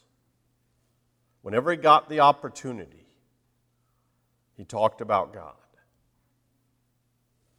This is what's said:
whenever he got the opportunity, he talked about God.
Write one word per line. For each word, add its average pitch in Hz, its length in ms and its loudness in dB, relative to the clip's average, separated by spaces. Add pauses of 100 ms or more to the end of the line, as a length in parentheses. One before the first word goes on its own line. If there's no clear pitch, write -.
(1400)
whenever 120 260 -4
he 170 80 -4
got 151 320 4
the 151 120 0
opportunity, 127 760 0 (1600)
he 101 80 -18
talked 107 360 -2
about 101 320 -2
God. 82 200 -18 (2000)